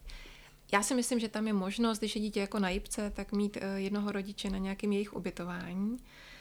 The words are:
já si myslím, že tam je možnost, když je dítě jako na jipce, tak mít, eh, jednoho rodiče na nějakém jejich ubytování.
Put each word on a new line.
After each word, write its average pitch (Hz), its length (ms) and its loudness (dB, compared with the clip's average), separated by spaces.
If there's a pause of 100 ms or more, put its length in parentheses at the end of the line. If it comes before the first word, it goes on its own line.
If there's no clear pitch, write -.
(720)
já 202 100 6
si 269 120 2
myslím, 240 260 4
že 220 80 0
tam 214 180 -2
je 220 60 2
možnost, 208 460 2
když 214 180 0
je 208 60 0
dítě 214 180 0
jako 196 180 0
na 190 120 4
jipce, 202 400 -2
tak 196 220 -4
mít, 202 280 2
eh, 196 200 -2
jednoho 202 320 0
rodiče 202 380 -2
na 190 80 0
nějakém 196 340 0
jejich 208 240 2
ubytování. 180 800 -2 (440)